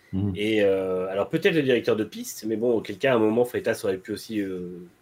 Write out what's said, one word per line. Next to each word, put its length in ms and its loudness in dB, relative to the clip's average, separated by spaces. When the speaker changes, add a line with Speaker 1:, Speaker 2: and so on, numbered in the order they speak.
Speaker 1:
Mhm. 220 -2
Speaker 2:
Et, 260 0
euh, 480 2
alors 200 -2
peut-être 260 2
le 80 2
directeur 320 2
de 80 0
piste, 440 -12
mais 100 -2
bon, 160 2
auquel 260 -4
cas, 140 4
à 20 6
un 40 4
moment, 240 4
Freitas 420 -2
aurait 120 0
pu 140 -10
aussi, 280 -6
euh, 280 -4